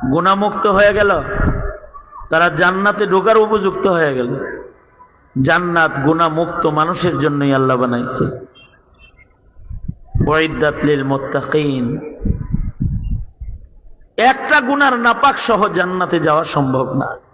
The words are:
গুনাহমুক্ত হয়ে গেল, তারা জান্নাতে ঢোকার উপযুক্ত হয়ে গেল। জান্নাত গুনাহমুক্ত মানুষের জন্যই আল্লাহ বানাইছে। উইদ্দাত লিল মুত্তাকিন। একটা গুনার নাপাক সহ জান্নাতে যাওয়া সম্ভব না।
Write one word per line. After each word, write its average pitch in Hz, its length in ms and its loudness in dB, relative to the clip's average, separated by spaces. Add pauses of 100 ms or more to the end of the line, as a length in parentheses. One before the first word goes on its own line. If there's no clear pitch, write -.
(120)
গুনাহমুক্ত 196 540 0
হয়ে 208 260 4
গেল, 196 300 2 (1080)
তারা 165 180 4
জান্নাতে 185 580 0
ঢোকার 190 300 4
উপযুক্ত 214 500 0
হয়ে 160 280 2
গেল। 127 300 -4 (960)
জান্নাত 165 580 0
গুনাহমুক্ত 160 680 0
মানুষের 160 520 0
জন্যই 143 360 0
আল্লাহ 131 220 2
বানাইছে। 120 720 -2 (1800)
উইদ্দাত 156 560 2
লিল 147 220 2
মুত্তাকিন। 135 960 -2 (2250)
একটা 262 440 2
গুনার 269 380 2
নাপাক 240 400 2
সহ 208 300 2
জান্নাতে 180 520 0
যাওয়া 156 240 2
সম্ভব 131 500 -2
না। 131 220 -4 (180)